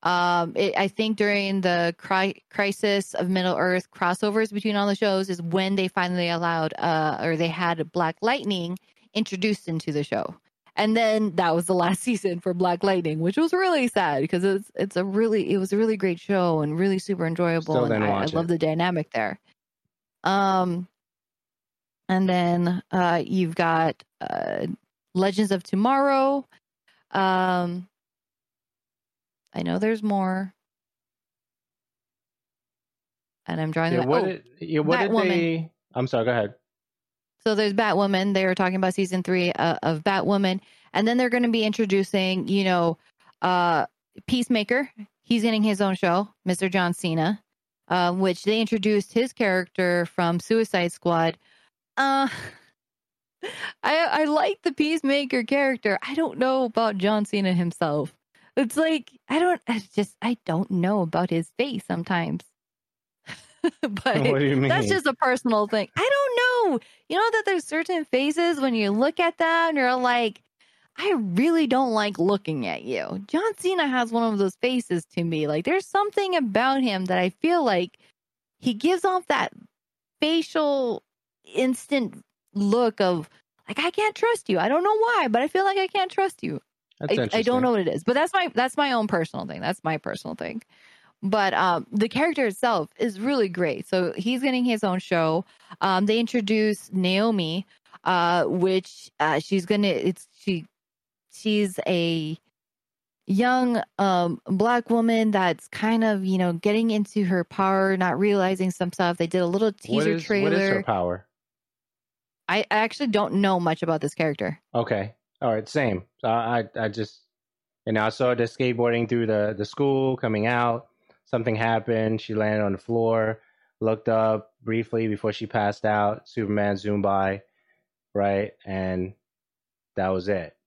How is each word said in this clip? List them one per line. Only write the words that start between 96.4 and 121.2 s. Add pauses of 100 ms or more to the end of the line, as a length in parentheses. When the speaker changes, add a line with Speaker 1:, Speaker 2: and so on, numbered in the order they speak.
Speaker 1:
Naomi, (380)
uh,
which, (120)
uh,
she's
gonna,
it's, (100)
she, (640)
she's
a (920)
young, (180)
um,
Black
woman
that's
kind
of,
you
know,
getting
into
her
power,
not
realizing
some
stuff.
They
did
a
little
Speaker 2:
What
Speaker 1:
teaser
Speaker 2:
is,
what
is
her
Speaker 1:
trailer.
Speaker 2:
power? (1200)
Speaker 1:
I, (100)
I
actually
don't
know
much
about
this
character. (140)
Speaker 2:
Okay. (260)
All
right.
Same. (160)
So
I, (120)
I,
I
just, (680)
you
know,
I
saw
the
skateboarding
through
the,
the
school,
coming
out. (360)